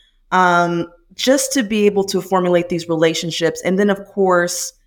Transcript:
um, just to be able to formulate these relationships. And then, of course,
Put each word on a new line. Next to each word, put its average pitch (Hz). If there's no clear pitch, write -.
um, 175
just 269
to 269
be 208
able 196
to 190
formulate 180
these 170
relationships. 165
And 185
then, 202
of 196
course, 180